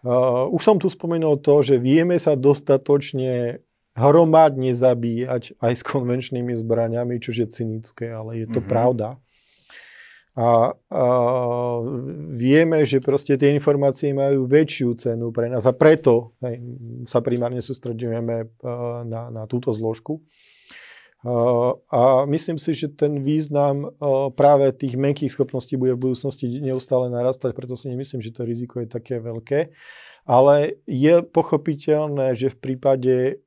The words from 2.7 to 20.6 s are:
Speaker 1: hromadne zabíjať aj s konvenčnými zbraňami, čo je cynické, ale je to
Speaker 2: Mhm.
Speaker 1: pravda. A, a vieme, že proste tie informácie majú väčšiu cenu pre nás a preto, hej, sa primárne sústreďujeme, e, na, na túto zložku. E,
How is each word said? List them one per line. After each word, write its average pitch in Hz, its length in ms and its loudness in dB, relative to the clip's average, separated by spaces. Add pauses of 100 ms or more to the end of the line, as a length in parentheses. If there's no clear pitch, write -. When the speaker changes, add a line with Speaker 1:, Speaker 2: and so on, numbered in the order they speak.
Speaker 1:
hromadne 147 800 4
zabíjať 120 800 0
aj 117 160 0
s 117 80 -4
konvenčnými 123 720 -4
zbraňami, 117 640 -2
čo 117 160 -8
je 113 160 -2
cynické, 113 640 -10
ale 110 320 -10
je 110 80 -10
to - 80 -2
Speaker 2:
Mhm. - 80 -12
Speaker 1:
pravda. 117 480 0 (1200)
A, 120 400 2 (160)
a 135 120 0 (1200)
vieme, 151 560 4
že 131 160 0
proste 135 400 0
tie 139 80 4
informácie 143 640 0
majú 139 320 0
väčšiu 135 560 2
cenu 117 320 -4
pre 117 160 -4
nás 120 160 -4
a 127 80 4
preto, 135 720 4
hej, 120 160 -8 (480)
sa - 160 0
primárne 120 400 -4
sústreďujeme, 117 720 -6
e, 113 100 -6 (640)
na, 117 240 -10
na 110 160 -12
túto 123 240 -4
zložku. 113 480 -6
E, - 1120 -16 (560)